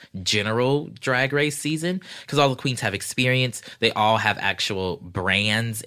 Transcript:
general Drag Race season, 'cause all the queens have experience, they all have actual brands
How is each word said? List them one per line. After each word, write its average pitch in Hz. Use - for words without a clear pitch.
general 120
Drag 131
Race 143
season, 160
'cause 143
all 139
the 131
queens 123
have 104
experience, 127
they 113
all 110
have 107
actual 95
brands 104